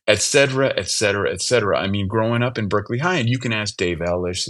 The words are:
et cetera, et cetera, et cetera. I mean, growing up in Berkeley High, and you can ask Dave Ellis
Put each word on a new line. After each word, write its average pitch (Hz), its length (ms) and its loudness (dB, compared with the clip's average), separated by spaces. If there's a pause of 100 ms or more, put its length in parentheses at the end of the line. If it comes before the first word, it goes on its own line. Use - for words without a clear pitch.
et 107 140 4
cetera, 135 560 2
et 95 120 -2
cetera, 98 440 0
et 90 100 -6
cetera. 101 380 2
I 95 80 -2
mean, 101 180 -2
growing 113 380 0
up 120 120 -4
in 107 120 -2
Berkeley 104 300 -2
High, 180 180 0
and 117 120 0
you 127 120 0
can 117 120 -2
ask 107 240 -4
Dave 87 240 -2
Ellis 87 500 -2